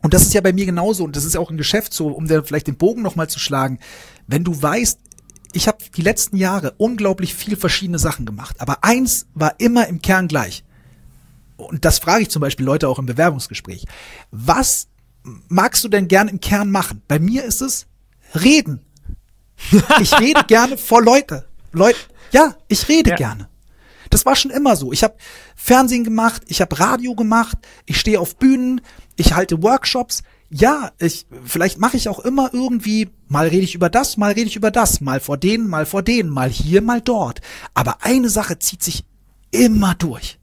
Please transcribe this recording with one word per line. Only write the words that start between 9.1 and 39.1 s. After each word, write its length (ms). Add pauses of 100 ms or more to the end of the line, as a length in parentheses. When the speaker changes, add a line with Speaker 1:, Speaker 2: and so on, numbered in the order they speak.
Speaker 1:
war 240
immer 300
im 140
Kern 260
gleich. 340 (960)
Und 280
das 160
frage 220
ich 80
zum 100
Beispiel 260
Leute 220
auch 100
im 80
Bewerbungsgespräch. 800 (460)
„Was 560 (580)
magst 380
du 40
denn 200
gern 180
im 140
Kern 280
machen?“ 380
Bei 140
mir 240
ist 180
es 240 (480)
reden. 460 (1200)
Ich 180
rede 260
Speaker 2:
<laughs> 40
Speaker 1:
gerne 280
vor 260
Leute. 440 (240)
Leut-, 380 (240)
ja, 240 (100)
ich 220
rede 220
Speaker 2:
Ja. 60
Speaker 1:
gerne. 320 (640)
Das 160
war 80
schon 160
immer 240
so. 180
Ich 120
hab 140 (360)
Fernsehen 480
gemacht, 440
ich 140
hab 200
Radio 340
gemacht, 420 (300)
ich 140
stehe 180
auf 180
Bühnen, 440 (340)
ich 200
halte 280
Workshops. 600 (260)
Ja, 480
ich, 280 (180)
vielleicht 340
mache 180
ich 120
auch 100
immer 340
irgendwie, 580 (180)
mal 180
rede 160
ich 140
über 140
das, 260
mal 160
rede 160
ich 80
über 160
das, 280
mal 200
vor 160
denen, 320
mal 180
vor 160
denen, 280
mal 200
hier, 320
mal 180
dort. 400 (340)
Aber 300
eine 240
Sache 300
zieht 240
sich 220 (480)